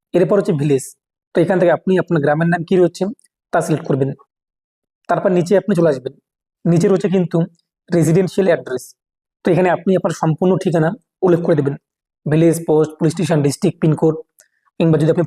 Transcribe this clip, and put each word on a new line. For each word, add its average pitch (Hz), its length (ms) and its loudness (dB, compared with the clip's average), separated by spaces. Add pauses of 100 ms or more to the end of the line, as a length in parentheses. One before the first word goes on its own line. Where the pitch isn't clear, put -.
(140)
এরপর 180 260 2
হচ্ছে 202 200 -2
ভিলেজ, 143 240 0 (500)
তো - 100 0
এখান 190 160 0
থেকে 170 180 4
আপনি 190 140 -2 (100)
আপনার 165 220 -2
গ্রামের 151 280 0
নাম 175 160 -2
কী 196 120 0
রয়েছে 175 240 0 (480)
তা 175 140 0
সিলেক্ট 156 220 -4
করবেন। 135 220 0 (1000)
তারপর 175 300 0
নিচে 175 220 0
আপনি 208 180 -4
চলে 170 140 2
আসবেন, 131 200 -8 (520)
নিচে 170 240 2
রয়েছে 196 260 0
কিন্তু 175 240 0 (500)
রেসিডেন্সিয়াল 175 640 0
অ্যাড্রেস, 127 340 -4 (580)
তো - 100 -4
এখানে 180 240 2
আপনি 175 220 -4
আপনার 175 220 -4
সম্পূর্ণ 165 320 0 (100)
ঠিকানা 165 280 0 (360)
উল্লেখ 170 200 2
করে 170 140 2
দেবেন, 139 140 -2 (520)
ভিলেজ, 160 300 2 (100)
পোস্ট, 156 300 2
পুলিশ 156 180 0
স্টেশন, 165 320 -2
ডিস্ট্রিক্ট, 151 360 -2
পিনকোড 156 320 2 (640)
কিংবা 165 200 2
যদি 156 140 2
আপনি 165 120 0